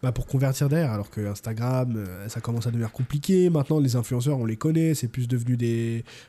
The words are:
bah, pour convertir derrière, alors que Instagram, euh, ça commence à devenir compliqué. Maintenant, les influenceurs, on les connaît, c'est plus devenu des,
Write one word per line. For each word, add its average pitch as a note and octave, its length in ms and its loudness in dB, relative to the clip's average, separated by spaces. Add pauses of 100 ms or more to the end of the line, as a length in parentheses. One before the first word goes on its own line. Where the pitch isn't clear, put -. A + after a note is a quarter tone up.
bah, C3 80 0
pour A#2+ 160 -4
convertir C3+ 420 0
derrière, D3+ 220 2
alors G#2 180 -4
que - 160 -8
Instagram, A#2 720 -2
euh, G2 320 -8
ça A#2 120 -8
commence A#2 260 -2
à A#2+ 60 0
devenir A2+ 180 -2
compliqué. F3+ 580 2
Maintenant, D#3 300 2
les C3+ 160 4
influenceurs, B2+ 460 0
on A#2+ 40 -2
les A2+ 120 -2
connaît, D#3+ 380 2
c'est B2+ 120 -4
plus A#2+ 220 -4
devenu B2 280 0
des, A#2 480 -2 (240)